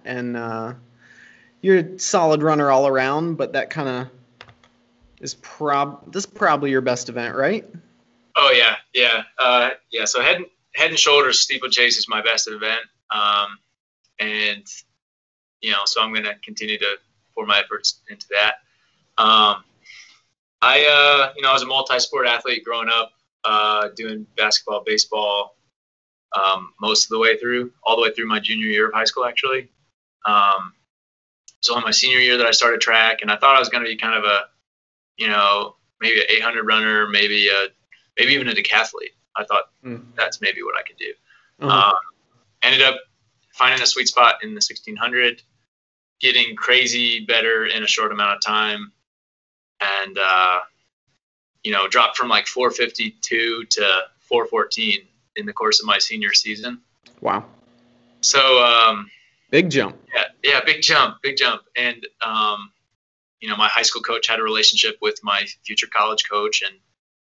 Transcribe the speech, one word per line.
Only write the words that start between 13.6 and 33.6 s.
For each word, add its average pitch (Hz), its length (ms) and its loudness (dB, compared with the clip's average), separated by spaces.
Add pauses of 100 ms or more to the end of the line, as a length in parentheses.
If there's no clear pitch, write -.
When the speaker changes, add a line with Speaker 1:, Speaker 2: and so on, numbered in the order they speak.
Speaker 2:
and, 107 480 -4 (920)
you 110 100 -4
know, 101 140 -2
so 110 160 -2
I'm 110 120 -4
gonna 104 300 -6
continue 107 360 -8
to 101 200 -4 (340)
pour 110 120 -10
my 101 140 0
efforts - 500 -6
into 101 220 -20
that. 104 240 0 (640)
Um, 110 460 4 (1000)
I, 139 240 4
uh, 143 500 4
you 143 80 -14
know, 135 60 2
I 135 40 4
was 131 80 2
a 123 60 -6
multi-sport 135 600 -2
athlete 117 380 -2
growing 117 240 -6
up, 113 220 -2 (340)
uh, 107 500 0
doing 110 300 -10 (120)
basketball, 107 480 -2
baseball, 104 720 -2 (760)
um, 95 480 -2
most 107 240 0
of - 40 -6
the 113 100 -2
way 113 180 2
through, 123 340 -4 (120)
all 113 120 0
the 117 60 2
way 110 100 2
through 113 160 -6
my 107 120 -2
junior 110 280 -4
year 107 200 2
of 107 60 -8
high 110 100 0
school, 123 220 -2
actually. 127 440 -4 (560)
Um, 101 480 2 (840)
so 120 180 0
in 117 60 -2
my 110 80 -4
senior 127 280 2
year 123 180 4
that 120 100 2
I 113 40 2
started 113 300 2
track, 113 400 2
and 107 100 -2
I 104 40 0
thought 135 200 4
I 135 40 6
was - 100 0